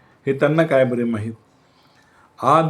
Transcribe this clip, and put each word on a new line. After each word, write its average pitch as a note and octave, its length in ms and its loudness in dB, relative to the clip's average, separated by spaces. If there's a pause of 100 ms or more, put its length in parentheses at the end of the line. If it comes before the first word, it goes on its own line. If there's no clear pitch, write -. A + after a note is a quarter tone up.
(280)
हे C#3 60 0
त्यांना D3 300 0
काय C#3 220 2
बरे A#2+ 180 -2
माहीत. A2+ 300 -6 (1080)
आज D3+ 280 2